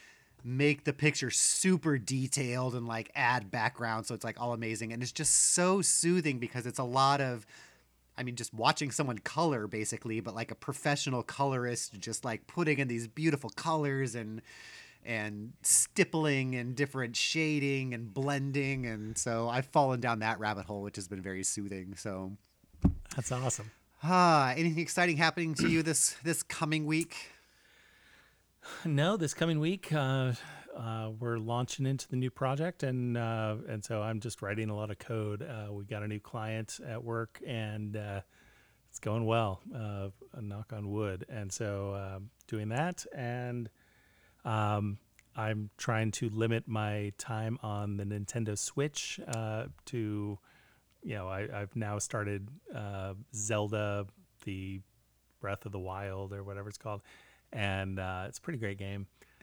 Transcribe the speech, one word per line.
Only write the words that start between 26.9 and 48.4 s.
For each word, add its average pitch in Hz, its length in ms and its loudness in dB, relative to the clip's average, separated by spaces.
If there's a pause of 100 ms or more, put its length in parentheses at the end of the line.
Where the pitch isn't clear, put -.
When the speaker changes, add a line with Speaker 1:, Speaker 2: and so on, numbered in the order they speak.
Speaker 2:
No, 165 320 4
this 160 160 0
coming 160 260 2
week, 170 320 0
uh, 131 420 4 (440)
uh, 113 320 -4 (100)
we're 117 180 0
launching 120 480 0
into 135 220 0
the - 80 -4
new 127 140 2
project, 139 540 -2
and, 123 340 0
uh, 113 380 0 (120)
and 110 160 -6
so 110 180 -2
I'm 110 180 -2
just 110 220 -8
writing 107 280 0
a 107 60 -2
lot 104 160 -4
of 98 80 -8
code. 107 440 -4
Uh, 107 300 -8
we 101 120 -8
got 104 180 -6
a 104 40 -4
new 107 120 -4
client 110 680 -6
at 117 160 -6
work, 113 420 -4
and, 107 520 -4
uh, 101 240 -4 (680)
it's - 100 -16
going 110 260 0
well, 110 360 2 (120)
uh, 101 360 -6 (240)
a 131 80 -12
knock 101 320 -8
on 104 180 -6
wood. 101 380 -2
And 104 220 -8
so, 101 440 -2 (200)
um, 98 140 -10 (180)
doing 107 220 -2
that, 160 360 -2 (100)
and, 120 540 -6 (760)
um, 104 520 2 (380)
I'm 107 420 -2
trying 110 340 2
to 117 180 -2
limit 113 380 2
my 104 500 -2
time 113 460 -4
on 104 340 -2
the 101 60 -4
Nintendo 104 540 -2